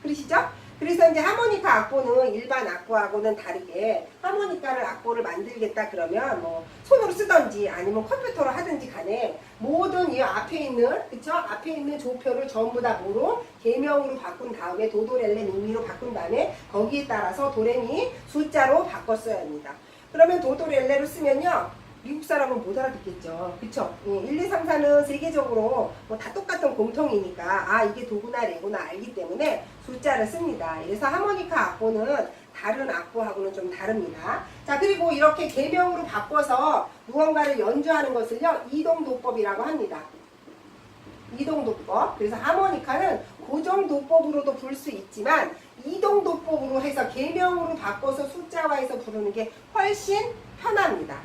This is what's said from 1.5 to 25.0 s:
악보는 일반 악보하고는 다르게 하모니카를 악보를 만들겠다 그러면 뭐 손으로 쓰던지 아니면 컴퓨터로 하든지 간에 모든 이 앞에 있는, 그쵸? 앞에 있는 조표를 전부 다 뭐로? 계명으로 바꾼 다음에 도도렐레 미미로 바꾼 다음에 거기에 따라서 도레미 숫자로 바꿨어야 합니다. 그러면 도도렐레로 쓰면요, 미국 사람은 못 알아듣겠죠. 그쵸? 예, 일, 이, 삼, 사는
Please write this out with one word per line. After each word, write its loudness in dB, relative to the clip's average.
악보는 4
일반 -2
악보하고는 0
다르게 -4
하모니카를 -2
악보를 -4
만들겠다 -4
그러면 -2
뭐 -6
손으로 6
쓰던지 4
아니면 -2
컴퓨터로 0
하든지 -4
간에 -4
모든 2
이 0
앞에 -2
있는, 2
그쵸? -6
앞에 -4
있는 -4
조표를 -4
전부 -2
다 2
뭐로? 0
계명으로 2
바꾼 -10
다음에 -2
도도렐레 2
미미로 -2
바꾼 -8
다음에 0
거기에 0
따라서 -2
도레미 0
숫자로 4
바꿨어야 -2
합니다. -10
그러면 6
도도렐레로 2
쓰면요, 2
미국 -8
사람은 0
못 -4
알아듣겠죠. -6
그쵸? -6
예, -2
일, -4
이, -2
삼, 0
사는 6